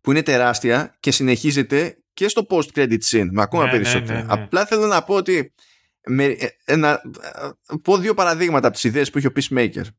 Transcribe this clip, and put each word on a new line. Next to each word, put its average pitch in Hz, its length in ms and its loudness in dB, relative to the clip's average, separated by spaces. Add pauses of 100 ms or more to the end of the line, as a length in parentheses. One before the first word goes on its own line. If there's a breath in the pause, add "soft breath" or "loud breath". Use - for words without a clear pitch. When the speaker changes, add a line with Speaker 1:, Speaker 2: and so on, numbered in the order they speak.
Speaker 1:
που - 100 -2
είναι 151 120 4
τεράστια 123 760 0
και 143 100 0
συνεχίζεται 139 920 0 (100)
και 190 160 -2
στο 214 220 0
post-credit 143 480 0 (120)
scene 104 200 2
με 101 120 0
ακόμα 147 220 0
Speaker 2:
Ναι, 127 60 0
ναι, 127 60 0
Speaker 1:
περισσότερα. 117 420 -2
Speaker 2:
ναι, 113 60 -8
ναι. 113 80 -2 (100)
Speaker 1:
Απλά 175 240 -2
θέλω 214 200 2
να 190 180 2
πω 196 100 -2
ότι 185 400 0 (520 soft breath)
με, 131 180 0
ε, 135 240 -2 (160)
ε, 147 120 0
να, 151 140 2
ε, 147 100 0 (840)
πω 190 160 2
δύο 202 160 0
παραδείγματα 170 520 2
από 117 100 0
τις - 80 -6
ιδέες 135 260 0
που - 80 -4
είχε 139 80 0
ο 127 100 0
Peacemaker. 120 460 -2 (160)